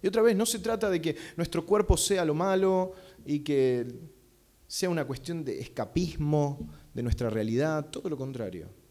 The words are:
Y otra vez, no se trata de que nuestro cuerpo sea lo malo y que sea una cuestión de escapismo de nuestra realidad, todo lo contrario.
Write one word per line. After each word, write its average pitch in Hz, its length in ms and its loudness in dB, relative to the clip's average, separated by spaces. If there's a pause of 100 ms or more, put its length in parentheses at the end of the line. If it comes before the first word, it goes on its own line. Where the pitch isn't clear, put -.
Y 185 60 -2
otra 214 160 2
vez, 226 140 6
no 214 100 2
se 220 140 -4
trata 220 280 0
de 175 140 2
que 156 140 -2 (200)
nuestro 170 300 -2
cuerpo 196 300 4
sea 185 280 2
lo 156 80 2
malo 185 600 2 (340)
y 147 140 0
que 131 440 2 (800)
sea - 240 -4
una 165 160 0
cuestión 156 400 -6
de 120 140 -4
escapismo 147 1120 -2 (240)
de 120 80 -4
nuestra 117 280 0
realidad, 135 600 0
todo - 180 -8
lo 151 80 -4
contrario. 110 520 -8 (220)